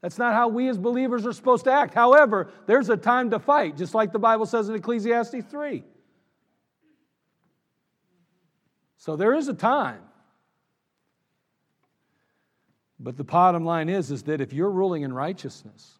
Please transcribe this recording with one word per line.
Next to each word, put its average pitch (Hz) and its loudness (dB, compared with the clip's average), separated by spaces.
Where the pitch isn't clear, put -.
That's 175 -10
not 240 0
how 240 2
we 247 -2
as 233 -2
believers 240 -2
are 240 -6
supposed - 2
to 262 2
act. 285 2
However, 233 6
there's 226 4
a 226 2
time 240 0
to 214 0
fight, 202 0
just 175 -8
like 220 0
the 214 -4
Bible 220 2
says 214 -2
in 220 -6
Ecclesiastes 233 -4
three. 285 -10
So - -10
there 202 2
is 302 -2
a 262 -6
time. 202 -2
But 123 -12
the 139 -10
bottom 170 2
line 165 -4
is, 175 -4
is 131 -8
that 147 -4
if 127 -8
you're 170 -2
ruling 185 -2
in 135 -8
righteousness 127 -12